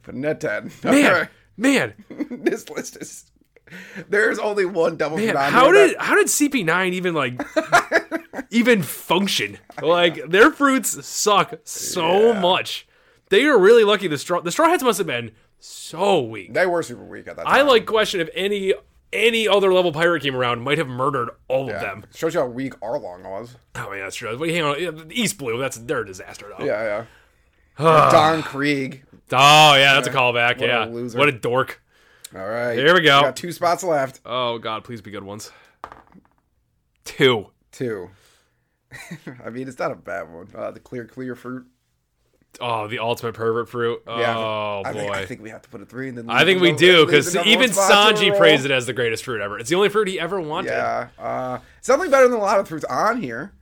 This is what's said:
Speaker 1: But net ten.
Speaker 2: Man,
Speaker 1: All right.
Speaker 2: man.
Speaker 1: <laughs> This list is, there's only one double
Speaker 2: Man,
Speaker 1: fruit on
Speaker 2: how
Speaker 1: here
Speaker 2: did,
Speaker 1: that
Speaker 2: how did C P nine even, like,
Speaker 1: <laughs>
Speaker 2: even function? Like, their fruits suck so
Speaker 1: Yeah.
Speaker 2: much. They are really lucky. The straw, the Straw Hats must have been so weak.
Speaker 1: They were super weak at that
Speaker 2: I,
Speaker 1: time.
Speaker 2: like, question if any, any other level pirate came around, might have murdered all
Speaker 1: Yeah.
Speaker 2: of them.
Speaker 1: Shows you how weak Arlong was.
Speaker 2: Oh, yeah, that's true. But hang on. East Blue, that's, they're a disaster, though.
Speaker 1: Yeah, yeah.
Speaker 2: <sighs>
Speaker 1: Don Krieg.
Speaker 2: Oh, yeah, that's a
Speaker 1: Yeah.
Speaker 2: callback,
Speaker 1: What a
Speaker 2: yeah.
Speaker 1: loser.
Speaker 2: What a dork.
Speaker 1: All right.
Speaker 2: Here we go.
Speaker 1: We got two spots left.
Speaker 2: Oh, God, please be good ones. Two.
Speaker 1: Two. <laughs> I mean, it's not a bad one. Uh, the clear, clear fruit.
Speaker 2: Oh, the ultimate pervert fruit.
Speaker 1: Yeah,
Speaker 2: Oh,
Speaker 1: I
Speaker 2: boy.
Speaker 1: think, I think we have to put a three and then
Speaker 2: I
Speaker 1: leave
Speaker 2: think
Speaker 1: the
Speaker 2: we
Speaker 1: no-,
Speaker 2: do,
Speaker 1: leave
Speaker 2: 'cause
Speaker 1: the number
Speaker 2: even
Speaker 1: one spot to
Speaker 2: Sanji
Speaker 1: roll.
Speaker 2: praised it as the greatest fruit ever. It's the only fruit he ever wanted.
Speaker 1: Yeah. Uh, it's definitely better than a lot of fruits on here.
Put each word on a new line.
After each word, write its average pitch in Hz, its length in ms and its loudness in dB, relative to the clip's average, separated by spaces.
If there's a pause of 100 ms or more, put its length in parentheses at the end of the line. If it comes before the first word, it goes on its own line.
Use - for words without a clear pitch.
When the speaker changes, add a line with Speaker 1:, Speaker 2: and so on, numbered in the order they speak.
Speaker 1:
But - 120 -18
net 151 260 -6
ten. 107 300 -6 (120)
Speaker 2:
Man, 277 220 4
Speaker 1:
All 214 140 4
right. 156 100 -6 (280)
Speaker 2:
man. 196 360 0 (160)
Speaker 1:
<laughs> - 220 -12
This - 380 -6
list - 280 -14
is, - 320 -20 (760)
there's 202 320 0
only 208 260 -2
one 170 300 -2
double 156 220 -4
Speaker 2:
Man, 220 120 -2
Speaker 1:
fruit 170 80 -2
on 139 140 0
Speaker 2:
how 247 140 6
Speaker 1:
here 339 80 6 (140)
Speaker 2:
did, - 100 0
Speaker 1:
that - 40 -10
Speaker 2:
how - 140 0
did 392 140 4
C 294 180 0
P 240 160 -2
nine 180 300 0
even, 180 200 -4
like, 127 280 -4 (580)
Speaker 1:
<laughs> - 520 -10
Speaker 2:
even 226 320 4
function? 143 760 -2 (240)
Like, 160 480 0
their 220 220 6
fruits 269 540 -2
suck 190 500 0 (100)
so 190 680 0
Speaker 1:
Yeah. 202 60 -4
Speaker 2:
much. 175 480 -2 (420)
They 214 160 4
are 294 140 4
really 220 240 8
lucky. 202 240 0
The 147 100 -2
straw, 175 240 -4
the 165 100 -6
Straw 330 180 2
Hats 320 140 0
must 233 140 0
have 185 100 -4
been 120 240 -6 (280)
so 180 600 -2
weak. 110 320 -10
Speaker 1:
They 170 140 2
were 170 160 -2
super 120 220 -14
weak 92 240 -16
at - 80 -14
that - 100 -8
Speaker 2:
I, 208 120 4
Speaker 1:
time. 294 80 2
Speaker 2:
like, 233 180 4
question 208 360 -2
if 160 140 -4
any, 196 380 -2 (380)
any 220 360 0
other 196 260 4
level 180 180 2
pirate 165 300 0
came 135 140 -4
around, 120 260 -2
might 143 160 -2
have 156 100 -4
murdered 127 420 -4 (180)
all 135 200 -2
Speaker 1:
Yeah. 107 80 -8
Speaker 2:
of 80 60 -8
them. 101 320 -10
Speaker 1:
Shows 156 220 -4
you 165 60 0
how 135 60 0
weak 123 340 -8
Arlong 101 420 -10
was. 110 320 -12 (200)
Speaker 2:
Oh, 98 180 -12
yeah, 98 100 -8
that's 92 140 -10
true. 117 200 -8
But 160 120 -4
hang 165 120 -2
on. 156 500 -6
East 214 260 -4
Blue, 117 200 -6
that's, 131 200 -6
they're 120 240 -6
a 104 40 -8
disaster, 98 520 -18
though. - 80 -8
Speaker 1:
Yeah, 110 400 -4 (760)
yeah. - 0 -
Speaker 2:
<sighs> 151 320 6
Speaker 1:
Don 156 320 4
Krieg. 139 600 -4 (280)
Speaker 2:
Oh, 147 440 8
yeah, 135 200 6
that's 127 120 2
a 123 40 -4
Speaker 1:
Yeah. 135 60 -2
Speaker 2:
callback, 120 420 2
Speaker 1:
What 117 40 0
a 117 40 0
Speaker 2:
yeah. 113 180 0
Speaker 1:
loser. 117 320 -8
Speaker 2:
What 139 100 4
a 147 60 2
dork. 123 480 -4 (540)
Speaker 1:
All 95 120 -12
right. 120 280 -4
Speaker 2:
Here 143 180 4
we 180 80 6
go. 143 160 6
Speaker 1:
We 143 60 6
got 131 120 0
two 175 160 -10
spots 170 320 -2
left. 143 420 -2
Speaker 2:
Oh, 117 340 -4
God, 110 240 -8
please 117 180 -16
be 104 100 -20
good 101 120 -12
ones. 104 280 -16 (1500)
Two. 123 420 0 (240)
Speaker 1:
Two. 101 380 -10 (640)
<laughs> - 720 -20
I 113 40 -10
mean, 127 180 -10
it's 127 120 -16
not 170 120 -6
a 107 40 -10
bad 87 360 -12
one. 85 240 -20
Uh, 107 160 -10
the 104 80 -20
clear, 123 260 -14
clear 127 300 -12
fruit. 127 300 -14 (920)
Speaker 2:
Oh, 113 280 -6
the 110 120 -8
ultimate 117 360 -6
pervert 113 340 -4
fruit. 117 380 -6
Speaker 1:
Yeah, 117 300 -4
Speaker 2:
Oh, 107 460 -6
Speaker 1:
I 135 100 -8
Speaker 2:
boy. 107 60 -8
Speaker 1:
think, 101 160 -6
I 98 100 -6
think 104 180 -16
we 110 80 -16
have 110 120 -20
to - 60 -20
put 110 120 -18
a 98 40 -20
three 131 240 -12
and 120 80 -12
then 113 120 -12
Speaker 2:
I 117 100 2
Speaker 1:
leave 160 80 4
Speaker 2:
think 185 120 2
Speaker 1:
the 175 40 4
Speaker 2:
we 170 80 6
Speaker 1:
no-, 139 60 -2
Speaker 2:
do, 175 240 8
Speaker 1:
leave 151 80 4
Speaker 2:
'cause 151 240 2
Speaker 1:
the 185 60 0
number 208 100 2
Speaker 2:
even 226 100 4 (100)
Speaker 1:
one 175 40 -4
spot 202 420 4
to 214 80 -2
Speaker 2:
Sanji 190 80 4
Speaker 1:
roll. 202 80 2
Speaker 2:
praised 156 260 6
it 139 60 -2
as 127 160 0
the 127 60 -6
greatest 113 320 -2
fruit 113 160 -6
ever. 101 180 -8
It's 117 100 -10
the 170 60 0
only 196 140 2
fruit 208 180 0
he 185 120 -6
ever 170 220 -4
wanted. 156 300 -6
Speaker 1:
Yeah. 120 380 -4 (100)
Uh, 123 400 -8 (180)
it's - 100 -12
definitely 285 220 0
better 262 180 6
than 240 120 0
a - 20 -2
lot 202 180 2
of - 80 -4
fruits 156 180 -10
on 202 360 -2
here. 131 400 -10